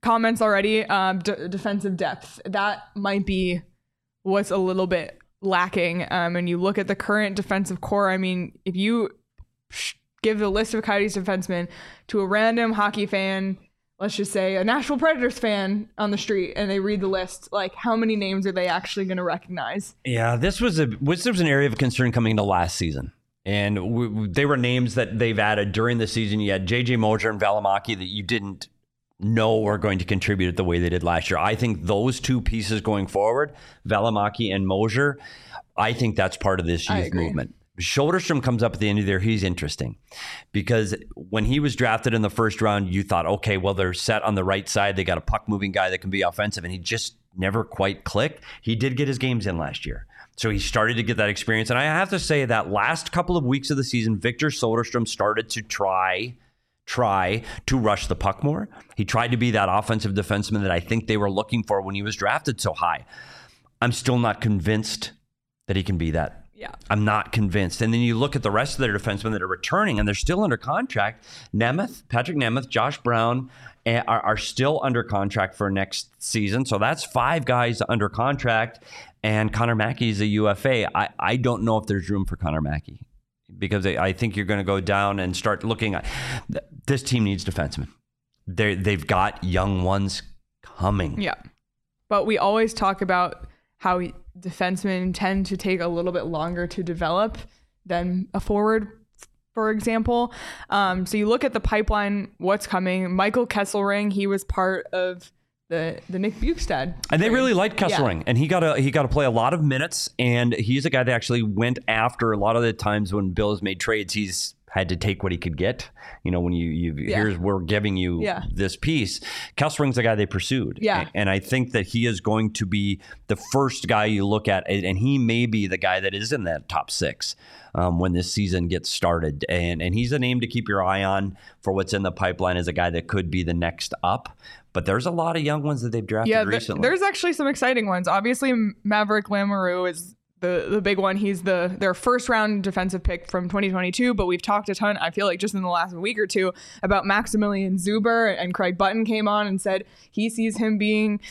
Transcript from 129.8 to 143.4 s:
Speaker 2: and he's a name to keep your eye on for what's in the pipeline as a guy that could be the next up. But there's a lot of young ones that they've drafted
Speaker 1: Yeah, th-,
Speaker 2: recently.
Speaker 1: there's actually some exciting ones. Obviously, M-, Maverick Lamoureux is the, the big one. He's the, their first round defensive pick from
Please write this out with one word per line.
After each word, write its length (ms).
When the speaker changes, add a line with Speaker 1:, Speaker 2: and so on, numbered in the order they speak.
Speaker 2:
and 140
he's 160
a 80
name 220
to 60
keep 200
your 160
eye 220
on 320
for 100
what's 220
in 100
the 80
pipeline 460
as 100
a 60
guy 160
that 180
could 240
be 120
the 100
next 400
up. 340
But 120
there's 200
a 60
lot 260
of 40
young 220
ones 200
that 100
they've 120
drafted 260
Speaker 1:
Yeah, 120
th-, 100
Speaker 2:
recently. 280
Speaker 1:
there's 200
actually 300
some 160
exciting 400
ones. 220
Obviously, 400
M-, 340
Maverick 440
Lamoureux 640
is 260
the, 280
the 120
big 180
one. 160
He's 280
the, 360
their 140
first 340
round 340
defensive 400
pick 300
from 160